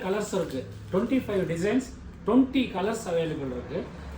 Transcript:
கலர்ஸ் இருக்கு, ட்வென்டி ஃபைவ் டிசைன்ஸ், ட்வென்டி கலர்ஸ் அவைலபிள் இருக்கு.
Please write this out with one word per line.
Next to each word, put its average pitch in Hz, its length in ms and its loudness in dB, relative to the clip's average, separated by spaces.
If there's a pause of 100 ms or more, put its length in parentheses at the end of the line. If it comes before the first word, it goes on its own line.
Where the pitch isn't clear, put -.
கலர்ஸ் 196 360 0
இருக்கு, 147 200 -2 (320)
ட்வென்டி 240 340 2
ஃபைவ் 196 180 0 (100)
டிசைன்ஸ், 208 340 2 (380)
ட்வென்டி 254 380 6 (120)
கலர்ஸ் 196 360 -2
அவைலபிள் 151 440 0
இருக்கு. 127 240 -6 (380)